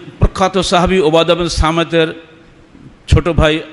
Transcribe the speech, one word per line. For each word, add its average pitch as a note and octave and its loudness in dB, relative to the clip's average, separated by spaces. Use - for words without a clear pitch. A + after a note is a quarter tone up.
প্রখ্যাত F#3 0
সাহাবী F3+ 0
ওবাদা E3 2
বিন F3 -4
সামেতের D#3+ -2
ছোট D#3+ 2
ভাই D3+ 0